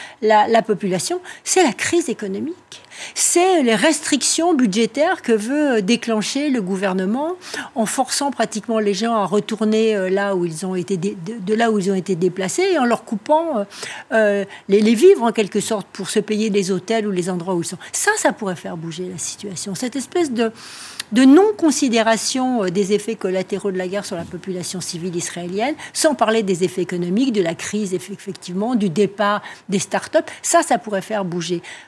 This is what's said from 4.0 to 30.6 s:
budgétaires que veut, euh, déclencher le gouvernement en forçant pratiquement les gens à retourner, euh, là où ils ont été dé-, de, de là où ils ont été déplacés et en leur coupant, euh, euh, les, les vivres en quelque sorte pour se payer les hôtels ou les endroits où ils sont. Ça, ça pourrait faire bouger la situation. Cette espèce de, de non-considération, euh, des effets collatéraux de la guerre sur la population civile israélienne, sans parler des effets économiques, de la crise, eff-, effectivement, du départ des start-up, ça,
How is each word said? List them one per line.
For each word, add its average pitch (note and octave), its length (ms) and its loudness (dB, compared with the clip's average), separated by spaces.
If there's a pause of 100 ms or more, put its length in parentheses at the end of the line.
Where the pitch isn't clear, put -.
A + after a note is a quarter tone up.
budgétaires B3+ 640 2
que A#3+ 100 -2
veut, B3 460 2
euh, G#3+ 40 0
déclencher A#3 680 0
le B3+ 120 0
gouvernement G3 760 -2 (380)
en A3+ 100 0
forçant C4+ 460 -2
pratiquement A3 480 -4
les G3+ 160 0
gens A3+ 180 -2
à G#3+ 100 2
retourner, G#3+ 720 0
euh, F#3 140 -2
là G3 260 0
où F3 100 0
ils D#3+ 200 -6
ont F#3 100 -4
été F#3 220 -2
dé-, G3+ 180 -4 (100)
de, A3+ 140 -10
de G3 140 -2
là A3+ 180 2
où G#3 80 2
ils F#3+ 120 0
ont G3 40 2
été F#3+ 200 -2
déplacés F#3 480 0 (100)
et D#4 60 4
en B3 60 4
leur A#3 200 0
coupant, D4+ 540 0
euh, G3+ 40 0 (500)
euh, G3+ 320 4 (220)
les, G3+ 140 6
les A3+ 140 6
vivres D#4 280 8
en A3+ 80 2
quelque G#3 300 0
sorte G#3 320 -4
pour F#3+ 160 -10
se G#3+ 100 0
payer G#3+ 300 -2
les G3 220 0
hôtels G#3 360 -2
ou G#3 40 -2
les F3+ 180 -2
endroits F3+ 260 -4
où E3+ 60 0
ils D#3+ 40 -4
sont. F#3 120 -10 (160)
Ça, - 240 0
ça C#4 160 0
pourrait F#3+ 240 -6
faire F#3 180 -10
bouger E3 340 -8
la F#3 100 -12
situation. G3 560 -8
Cette B3+ 200 -6
espèce C#4+ 360 -2
de, A3+ 200 0 (600)
de A#3 120 6
non-considération, C4 1400 4
euh, F#3 60 0
des F#3+ 240 0
effets G#3 220 -2
collatéraux F#3 560 -4
de F#3 60 -4
la F#3 100 -4
guerre F#3+ 180 -6
sur F#3+ 100 -8
la E3+ 100 -8
population F3+ 560 -8
civile E3+ 340 -8
israélienne, F#3 600 -4 (180)
sans D4+ 220 2
parler A3+ 260 2
des F#3 220 0
effets F3+ 180 -2
économiques, F3+ 500 0
de G#3 120 0
la E3 100 -2
crise, G3+ 400 -6
eff-, F3+ 180 -6
effectivement, G3 640 -6
du G#3 160 2
départ G3+ 540 0 (260)
des G3 80 0
start-up, - 500 -2 (140)
ça, - 220 2